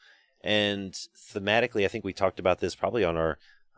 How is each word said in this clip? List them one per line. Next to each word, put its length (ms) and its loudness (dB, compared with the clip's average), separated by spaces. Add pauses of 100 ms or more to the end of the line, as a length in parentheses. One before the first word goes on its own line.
(440)
And 500 0 (400)
thematically, 520 2
I 20 4
think 160 -6
we 100 -4
talked 260 -2
about 200 2
this 160 -2
probably 300 0
on 100 0
our, 220 0 (400)